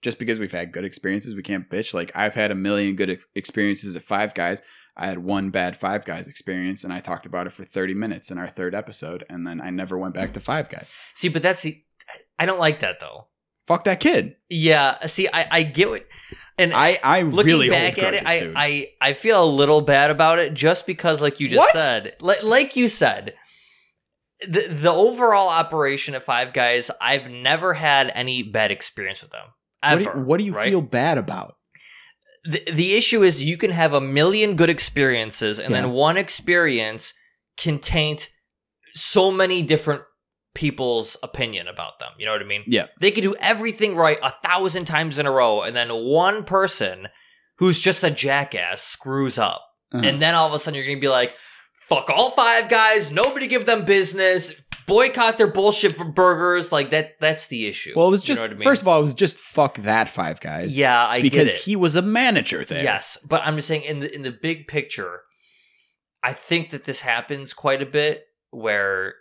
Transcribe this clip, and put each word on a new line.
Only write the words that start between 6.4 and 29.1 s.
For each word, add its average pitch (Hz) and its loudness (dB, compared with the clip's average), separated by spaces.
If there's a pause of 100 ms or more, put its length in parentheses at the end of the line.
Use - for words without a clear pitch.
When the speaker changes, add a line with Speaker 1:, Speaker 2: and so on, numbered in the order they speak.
Speaker 1:
and 92 -10
I 90 -10
talked 85 -10
about 90 -8
it 87 -14
for 98 -20
thirty 95 -6
minutes 104 -8
in 90 -12
our 87 -10
third 90 -8
episode, 92 -12
and 87 -12
then 85 -12
I 92 -12
never 92 -8
went 92 -8
back 95 -8
to 101 -10
Five 143 -6
Guys. - -18 (220)
Speaker 2:
See, - -4
but 156 -4
that's 180 0
the, 156 -12 (560)
I 165 2
don't 185 -2
like 156 2
that, 92 -6
though. 67 -18 (400)
Speaker 1:
Fuck 170 0
that 185 0
kid. 262 2 (120)
Speaker 2:
Yeah, 156 2
see, 190 -2
I, 165 -2
I 165 2
get 160 0
what, - -8 (520)
and 175 2
Speaker 1:
I, 160 4
I 156 4
Speaker 2:
looking 160 4
Speaker 1:
really 139 4
Speaker 2:
back 175 2
Speaker 1:
hold 190 0
Speaker 2:
at 190 -2
it, 196 -2
Speaker 1:
grudges, - -2
Speaker 2:
I, 170 2
Speaker 1:
dude. 160 -8
Speaker 2:
I, 147 -2 (140)
I 139 2
feel 208 4
a - 6
little 147 6
bad 143 4
about 160 4
it 156 0
just 156 0
because, 160 0
like 147 0
you 143 -2
just 131 4
Speaker 1:
What? 554 8
Speaker 2:
said, 123 0
li-, 185 0
like 254 2
you 247 4
said, 101 0 (1120)
the, 170 0
the 156 2
overall 208 4
operation 151 0
at 131 -8
Five 127 -2
Guys, 123 2 (120)
I've 127 0
never 143 0
had 143 2
any 127 -4
bad 107 0
experience 95 -8